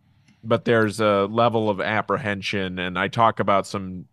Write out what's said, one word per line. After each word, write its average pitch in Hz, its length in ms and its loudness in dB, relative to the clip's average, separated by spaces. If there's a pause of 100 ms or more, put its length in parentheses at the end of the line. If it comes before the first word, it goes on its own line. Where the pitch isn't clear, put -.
(440)
but 113 200 0
there's 110 360 2
a 101 280 4
level 113 400 2
of 98 120 -2
apprehension, 98 1000 -4
and 90 180 -6
I 98 120 0
talk 113 320 0
about 98 260 0
some, 92 460 -10